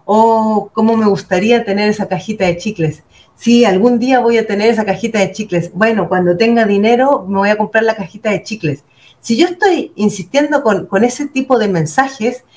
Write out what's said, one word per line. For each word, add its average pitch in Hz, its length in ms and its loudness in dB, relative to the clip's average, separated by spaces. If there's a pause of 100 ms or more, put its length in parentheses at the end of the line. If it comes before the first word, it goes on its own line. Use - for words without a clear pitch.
"Oh, 220 680 2
cómo 220 220 2
me 220 120 2
gustaría 208 580 0
tener 208 240 0
esa 208 180 -4
cajita 190 380 -4
de 175 120 0
chicles. 160 460 -4 (320)
Sí, 240 300 4
algún 220 340 2
día 254 200 2
voy 233 180 2
a 220 80 0
tener 214 240 0
esa 214 160 0
cajita - 340 -2
de 190 120 0
chicles. 175 420 -4
Bueno, 208 360 0
cuando 180 280 0
tenga 226 280 2
dinero 233 640 2
me 196 120 -2
voy 202 100 2
a 214 80 0
comprar 214 260 0
la 220 120 0
cajita 214 340 -8
de 196 140 -2
chicles". 156 400 -6 (380)
Si 233 160 -2
yo 339 100 4
estoy 359 480 0
insistiendo 277 680 0
con, 190 220 0
con 196 180 0
ese 247 240 -2
tipo 262 320 -2
de 208 80 0
mensajes, 214 760 -2 (140)